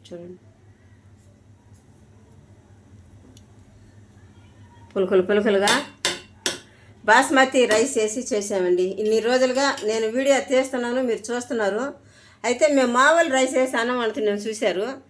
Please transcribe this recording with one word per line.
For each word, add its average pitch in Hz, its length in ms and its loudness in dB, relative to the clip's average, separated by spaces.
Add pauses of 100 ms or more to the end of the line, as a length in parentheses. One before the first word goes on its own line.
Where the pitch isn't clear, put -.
చూడండి 180 320 -18 (4000)
పులుకులు 190 360 2
పులుకులుగా 208 440 2 (1400)
బాస్మతి 262 540 4 (100)
రైస్ 226 280 0
వేసి 214 220 -4 (100)
చేసామండి. 185 540 0 (160)
ఇన్ని 214 160 2 (100)
రోజులుగా 254 380 2 (240)
నేను 220 160 -2 (120)
వీడియో 269 200 2 (140)
తీస్తున్నాను, 254 560 -2
మీరు 220 220 -4
చూస్తున్నారు. 226 520 -4 (600)
అయితే 247 200 0 (120)
మేము 254 240 2
మామూలు 320 380 4
రైస్ 262 220 0
వేసి 262 220 -2
అన్నం 247 220 -2
వండుతున్నాం 214 420 -4
చూశారు. 214 400 -4 (240)